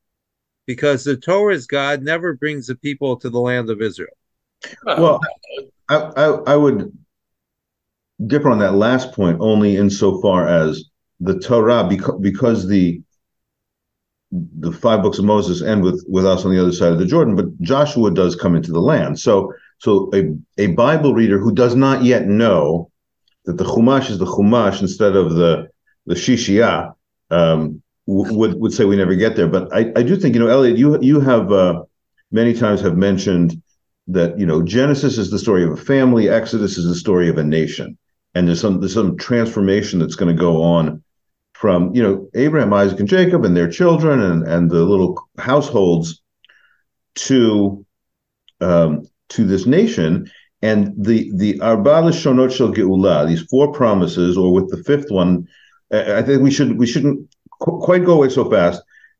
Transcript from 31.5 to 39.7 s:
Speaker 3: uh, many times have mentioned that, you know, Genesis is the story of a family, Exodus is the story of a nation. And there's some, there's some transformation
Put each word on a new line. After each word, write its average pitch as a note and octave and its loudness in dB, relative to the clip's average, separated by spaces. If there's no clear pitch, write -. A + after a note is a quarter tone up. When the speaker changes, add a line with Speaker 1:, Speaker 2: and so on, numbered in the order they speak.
Speaker 3:
uh, F2+ 2
many A#2 2
times G#2+ 0
have F2+ -2
mentioned F#2 0
that, E2+ -2
you G2 -2
know, D#2+ 0
Genesis B2+ 0
is G2 -4
the G2+ -4
story F#2 0
of E2 0
a D2+ -8
family, B2+ 2
Exodus G#2+ -2
is F2 -4
the F2 -2
story F2+ 0
of D#2+ 0
a D#2 -2
nation. D2+ -4
And F2+ 0
there's E2+ -2
some, G2+ 0
there's F2+ -4
some F#2+ -2
transformation G#2 -2